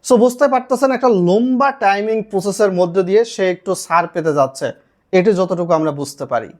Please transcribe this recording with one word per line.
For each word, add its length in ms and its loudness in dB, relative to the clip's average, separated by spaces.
So 60 4
বুঝতে 300 2
পারতেছেন, 440 -2
একটা 120 2
লম্বা 420 2
টাইমিং 340 0
প্রসেসের 480 0
মধ্যে 300 0
দিয়ে 120 4
সে 100 -4
একটু 180 -8
ছাড় 300 0
পেতে 260 -2
যাচ্ছে, 280 -2
এটি 220 4
যতটুকু 400 -2
আমরা 200 -2
বুঝতে 320 -8
পারি। 180 -4